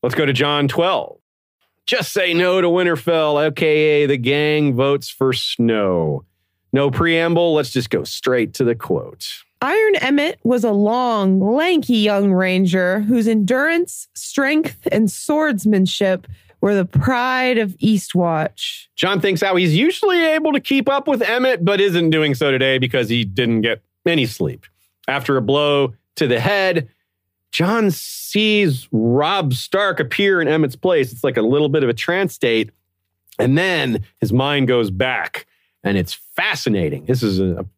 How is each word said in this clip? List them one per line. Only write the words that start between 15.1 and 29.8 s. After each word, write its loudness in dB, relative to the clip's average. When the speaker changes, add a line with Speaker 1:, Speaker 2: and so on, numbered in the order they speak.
Speaker 2:
swordsmanship 0
were 0
the 2
pride 0
of -2
Eastwatch." -2
Speaker 1:
John 0
thinks 0
how 2
he's 2
usually 2
able 0
to 0
keep 0
up 0
with 0
Emmett, 0
but 2
isn't 2
doing 2
so 0
today 2
because -2
he 0
didn't 0
get -2
any 2
sleep. -6
After -2
a 2
blow 2
to 0
the 2
head, 0
Jon 0
sees -2
Robb 0
Stark -2